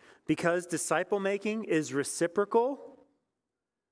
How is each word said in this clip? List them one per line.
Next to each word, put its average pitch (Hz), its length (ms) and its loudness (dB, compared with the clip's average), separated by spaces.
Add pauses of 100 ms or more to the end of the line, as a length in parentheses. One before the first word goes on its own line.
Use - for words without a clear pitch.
(260)
Because 170 400 2
disciple 175 520 0
making 202 460 -2
is 147 280 0
reciprocal, 202 1080 0 (920)